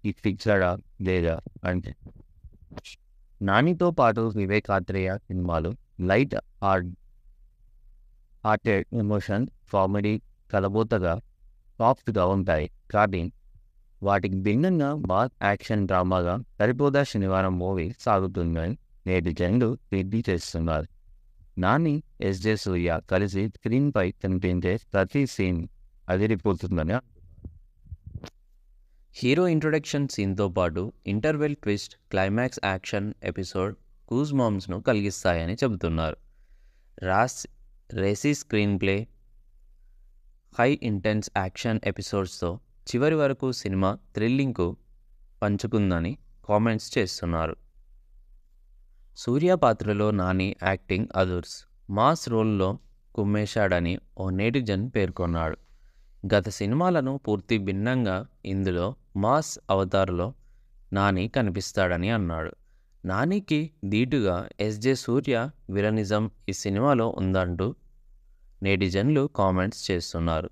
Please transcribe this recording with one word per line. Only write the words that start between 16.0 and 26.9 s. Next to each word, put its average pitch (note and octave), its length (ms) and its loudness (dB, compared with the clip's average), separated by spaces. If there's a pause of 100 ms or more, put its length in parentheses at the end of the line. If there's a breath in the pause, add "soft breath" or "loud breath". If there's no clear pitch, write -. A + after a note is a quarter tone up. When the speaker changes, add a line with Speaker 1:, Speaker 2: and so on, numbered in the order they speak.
Speaker 1:
సరిపోదా C3+ 520 2
శనివారం F#2+ 560 0
మూవీ F2+ 280 -2 (120)
సాగుతుందని F#2+ 760 0 (300)
నేటిజన్లు F#2 720 2
ట్వీట్లు G2 540 -4
చేస్తున్నారు. E2 580 -2 (720)
నాని, C#3+ 380 2 (260)
ఎస్జే G2 340 0
సూర్య F2 540 -2
కలిసి G2 400 0
స్క్రీన్పై A2+ 640 0
కనిపించే F2+ 640 0 (140)
ప్రతి G2+ 400 0
సీన్ F2+ 340 -2 (460)
అదిరిపోతుందని F#2 880 0 (2250)